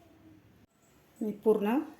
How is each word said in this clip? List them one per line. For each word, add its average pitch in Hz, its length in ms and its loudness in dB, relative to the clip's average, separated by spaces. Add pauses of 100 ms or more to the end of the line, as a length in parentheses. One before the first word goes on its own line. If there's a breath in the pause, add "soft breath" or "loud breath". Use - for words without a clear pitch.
(1200)
मी 214 120 -4
पूर्ण 214 460 2 (220)